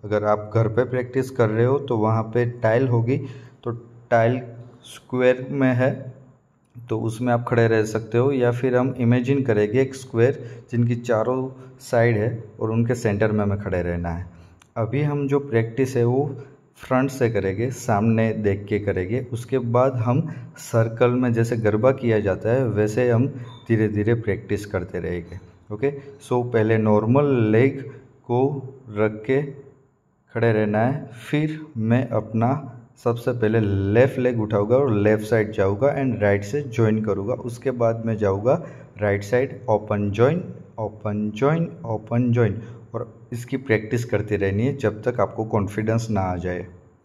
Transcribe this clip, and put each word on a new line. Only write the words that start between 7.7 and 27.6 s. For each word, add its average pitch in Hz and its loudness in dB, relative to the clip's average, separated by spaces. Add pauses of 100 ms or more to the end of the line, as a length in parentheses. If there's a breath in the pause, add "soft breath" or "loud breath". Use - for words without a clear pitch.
सकते 113 -2
हो, 135 2
या 120 2
फिर 123 0
हम 131 0
इमेजिन 127 2
करेंगे 107 2
एक 135 -2
स्क्वायर - -2
जिनकी 120 2
चारों 123 -2 (300 loud breath)
साइड 117 2
है 107 -2 (160)
और 113 -2
उनके 117 0
सेंटर 107 0
में 104 2
हमें 98 0
खड़े 92 -2
रहना 87 -2
है। 85 -8 (500 loud breath)
अभी 117 -2
हम 143 -2
जो 139 2
प्रैक्टिस 131 0
है, 120 4
वो 127 0 (400 loud breath)
फ्रंट 135 0
से 120 0
करेंगे, 101 -2
सामने 113 2
देख 101 -2
के 104 0
करेंगे। 101 -2
उसके 117 -4
बाद 120 2
हम 123 0 (240 loud breath)
सर्कल 117 2
में 123 2
जैसे 117 2
गरबा 110 2
किया 117 2
जाता 95 0
है, 131 2
वैसे 107 0
हम 120 4 (400 loud breath)
धीरे 110 4
धीरे 104 2
प्रैक्टिस 101 -4
करते 87 -6
रहेंगे। 87 -8 (200)
ओके, 131 -2 (360 loud breath)
so 123 -2
पहले 110 4
नॉर्मल 110 4
लेग 123 4 (420 loud breath)